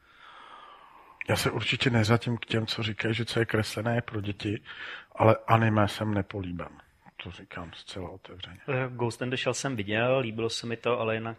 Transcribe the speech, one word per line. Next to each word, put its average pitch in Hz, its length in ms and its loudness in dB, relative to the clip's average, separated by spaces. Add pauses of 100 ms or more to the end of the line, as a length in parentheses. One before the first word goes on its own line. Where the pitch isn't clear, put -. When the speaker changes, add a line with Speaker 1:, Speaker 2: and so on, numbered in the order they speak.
(1300)
Speaker 1:
Já 110 60 4
se - 160 0
určitě 123 380 0
neřadím 117 480 4
k - 80 -10
těm, 113 200 0
co - 180 -4
říkají, 110 300 -2
že 113 120 -2
co - 140 -2
je 113 60 4
kreslené, 110 500 0
je 120 60 2
pro 110 200 -6
děti, 104 400 -4 (540)
ale 110 200 8 (120)
anime 107 400 6
jsem 107 260 -2
nepolíben. 90 540 -4 (560)
To 90 80 -12
říkám 92 440 -12
zcela - 340 -10
otevřeně. - 480 -16 (120)
Speaker 2:
Eh, 131 200 0
Ghost 120 320 -2
in 123 80 -2
the 127 80 -2
Shell 123 160 0
jsem 135 220 -2
viděl, 113 440 2
líbilo 113 300 -2
se - 180 -4
mi 117 100 -4
to, 120 220 0
ale 110 160 0
jinak 113 240 -6